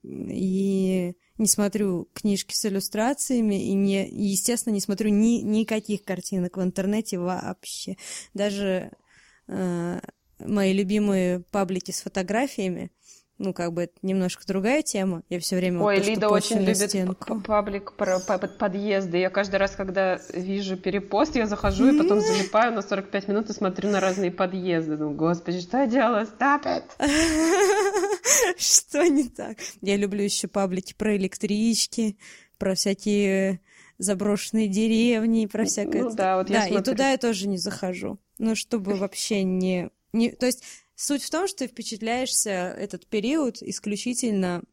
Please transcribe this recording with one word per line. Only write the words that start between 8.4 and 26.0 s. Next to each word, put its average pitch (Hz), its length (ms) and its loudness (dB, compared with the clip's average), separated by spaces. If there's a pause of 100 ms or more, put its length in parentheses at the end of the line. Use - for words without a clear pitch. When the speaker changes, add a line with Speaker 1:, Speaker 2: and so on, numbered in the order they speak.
Speaker 1:
э, 175 520 -2 (400)
мои 196 320 0
любимые 190 680 2
паблики 185 500 -4
с - 120 -6
фотографиями, 190 880 -2 (480)
ну, 190 140 -2
как 170 200 -2
бы 170 120 -2
это 170 180 -10
немножко 190 440 0
другая 208 360 0
тема. 190 460 -2
Я 175 120 -4
все 185 160 -2
время 180 240 0
вот 208 60 4
Speaker 2:
Ой, 202 100 4
Speaker 1:
то, 190 80 4
что 202 80 2
Speaker 2:
Лида 214 160 2
Speaker 1:
постю 208 260 2
Speaker 2:
очень 196 100 2
Speaker 1:
на 190 40 4
Speaker 2:
любит 202 220 2
Speaker 1:
стенку. 185 240 0 (100)
Speaker 2:
п-, 226 160 -4
паблик 202 540 -2
про, 185 260 0
по-, 190 180 -2
под-, 190 200 -6
подъезды. 196 600 0
Я 185 120 2
каждый 196 260 -2
раз, 196 160 2
когда 190 480 0 (120)
вижу 190 440 -4
перепост, 196 580 0
я 226 140 2
захожу 202 440 4
и 302 60 6
потом 370 200 4
Speaker 1:
М. 427 60 4
Speaker 2:
залипаю 427 480 2
на 214 100 -2
сорок 196 280 -4
пять 196 160 -4
минут 214 240 0
и - 20 -6
смотрю 196 380 -2
на 202 80 2
разные 185 320 0
подъезды. 175 680 -2
Думаю: 151 200 -4
«Господи, 170 440 0
что 175 180 -2
я 277 100 4
делаю? 226 380 2